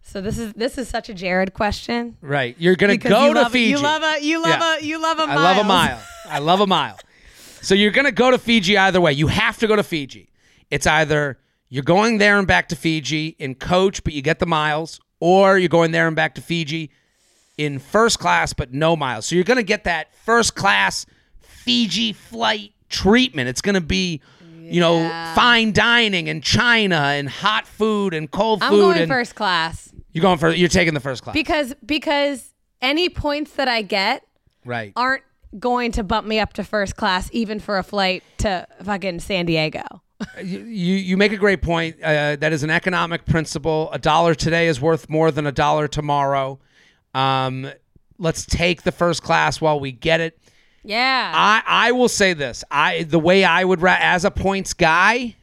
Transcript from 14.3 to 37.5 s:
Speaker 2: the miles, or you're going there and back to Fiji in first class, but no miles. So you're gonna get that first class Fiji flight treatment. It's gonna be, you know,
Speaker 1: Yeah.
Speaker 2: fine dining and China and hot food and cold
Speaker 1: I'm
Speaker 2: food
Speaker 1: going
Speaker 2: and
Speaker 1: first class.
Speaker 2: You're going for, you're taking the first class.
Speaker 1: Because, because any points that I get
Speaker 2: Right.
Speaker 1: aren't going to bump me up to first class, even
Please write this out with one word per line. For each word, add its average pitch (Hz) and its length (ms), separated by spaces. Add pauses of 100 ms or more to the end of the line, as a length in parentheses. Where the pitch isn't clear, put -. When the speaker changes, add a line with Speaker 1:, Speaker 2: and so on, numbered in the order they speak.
Speaker 2:
the 180 80
miles, 156 520 (220)
or 190 380
you're 180 100
going 165 220
there 165 160
and 160 100
back 156 200
to - 40
Fiji 160 500 (680)
in 143 220
first 220 400
class, 170 340
but 131 180
no 160 240
miles. 123 300
So 165 80
you're 180 100
gonna 247 200
get 208 200
that 165 300 (100)
first 233 300
class 196 500 (380)
Fiji 226 720
flight 220 580 (160)
treatment. 196 640
It's 123 100
gonna 196 220
be, 180 400 (360)
you 165 220
know, 170 200
Speaker 1:
Yeah. 165 340
Speaker 2:
fine 226 380
dining 208 580
and 156 120
China 220 540
and 143 320
hot 214 380
food 208 480
and 156 160
cold 208 320
Speaker 1:
I'm 247 80
Speaker 2:
food 415 100
Speaker 1:
going 370 180
Speaker 2:
and 170 120
Speaker 1:
first 247 240
class. 170 580 (200)
Speaker 2:
You're 160 100
going 185 160
for, 165 120
you're 170 180
taking 165 260
the 143 60
first 127 220
class. 113 120
Speaker 1:
Because, 294 400 (100)
because 285 680 (260)
any 302 280
points 294 440
that 269 160
I 233 140
get 202 420 (400)
Speaker 2:
Right. 113 320
Speaker 1:
aren't 262 260 (360)
going 247 340
to 240 100
bump 196 240
me 220 140
up 202 140
to 202 100
first 202 320
class, 185 360
even 220 280